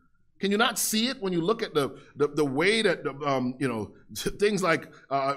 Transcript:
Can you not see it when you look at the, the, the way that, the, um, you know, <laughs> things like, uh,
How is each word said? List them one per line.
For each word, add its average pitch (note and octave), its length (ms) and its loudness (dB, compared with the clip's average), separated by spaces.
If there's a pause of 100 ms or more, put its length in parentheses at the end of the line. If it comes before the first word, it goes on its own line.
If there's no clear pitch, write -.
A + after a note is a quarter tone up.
(400)
Can G3 100 2
you G#3 60 2
not A#3+ 200 2
see A3 300 0
it C4 140 -6
when F#3+ 100 -2
you E3+ 100 2
look A3 220 0
at - 100 -6
the, C#3 240 0 (200)
the, C#3+ 120 2
the D3 160 2
way F3 360 2
that, E3+ 240 2
the, C#3 80 -6 (120)
um, C3 340 0
you C#3 100 0
know, A2 240 -6 (200)
<laughs> - 20 -12 (240)
things G3+ 220 2
like, E3 280 0 (200)
uh, C#3 280 0